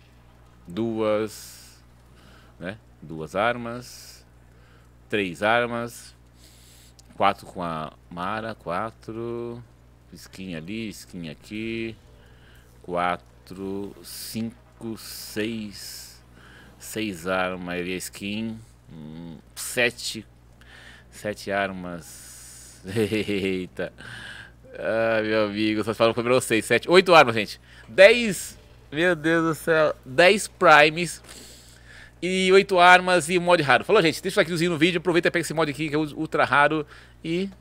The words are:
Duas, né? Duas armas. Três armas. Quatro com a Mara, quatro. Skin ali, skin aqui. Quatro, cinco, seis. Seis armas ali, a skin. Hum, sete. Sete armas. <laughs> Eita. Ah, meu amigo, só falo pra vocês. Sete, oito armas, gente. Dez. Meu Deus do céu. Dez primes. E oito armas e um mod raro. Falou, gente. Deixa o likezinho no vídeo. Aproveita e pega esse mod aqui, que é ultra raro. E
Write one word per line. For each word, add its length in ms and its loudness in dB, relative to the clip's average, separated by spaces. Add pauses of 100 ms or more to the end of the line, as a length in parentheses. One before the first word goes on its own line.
(680)
Duas, 1120 -6 (800)
né? 180 -10 (240)
Duas 340 -10
armas. 920 -6 (840)
Três 320 -2
armas. 720 -2 (1000)
Quatro 300 0
com 180 -12
a 300 -8 (160)
Mara, 460 -8
quatro. 1080 -10 (480)
Skin 440 -14
ali, 340 -10
skin 400 -14
aqui. 680 -10 (840)
Quatro, 1200 -6
cinco, 960 -10
seis. 1200 -10 (560)
Seis 480 -8
armas 540 -4
ali, 140 -6
a 40 -6
skin. 600 -10 (320)
Hum, 460 -16 (180)
sete. 680 -4 (840)
Sete 420 -8
armas. 840 -6 (500)
<laughs> 20 -18
Eita. 1080 -4 (840)
Ah, 460 0
meu 220 0
amigo, 380 -2
só 100 -4
falo 200 2
pra 100 -4
vocês. 420 0
Sete, 240 0
oito 240 6
armas, 220 8
gente. 240 -4 (280)
Dez. 680 4 (340)
Meu 240 2
Deus 280 0
do 120 0
céu. 400 0 (100)
Dez 420 4
primes. 760 6 (1000)
E 300 2
oito 280 6
armas 500 8
e 80 0
um 40 0
mod 200 4
raro. 220 4
Falou, 180 4
gente. 200 0
Deixa 180 -2
o 20 6
likezinho 300 -2
no 60 -2
vídeo. 220 2
Aproveita 280 0
e 40 0
pega 100 0
esse 120 -6
mod 160 0
aqui, 200 -6
que 60 -2
é 20 0
ultra 460 -2
raro. 420 4 (380)
E 260 -4 (120)